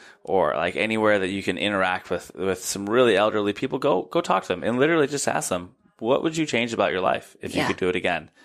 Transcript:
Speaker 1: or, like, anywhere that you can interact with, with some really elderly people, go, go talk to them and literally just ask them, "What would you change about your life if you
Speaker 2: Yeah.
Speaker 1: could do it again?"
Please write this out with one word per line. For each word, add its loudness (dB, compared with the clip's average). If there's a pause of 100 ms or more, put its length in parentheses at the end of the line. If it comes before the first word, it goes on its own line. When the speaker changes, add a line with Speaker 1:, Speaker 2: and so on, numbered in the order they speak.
(240)
Speaker 1:
or, 2
like, -2
anywhere 2
that 0
you -4
can -2
interact 0
with, -6
with -2
some -6
really 6
elderly 2
people, -4
go, 0
go -2
talk 0
to -14
them -2
and -2
literally 2
just -4
ask -2
them, -6 (260)
"What 2
would -2
you 0
change -2
about 2
your 0
life -2
if -8
you 0
Speaker 2:
Yeah. 0
Speaker 1:
could -2
do 0
it 0
again?" -4 (140)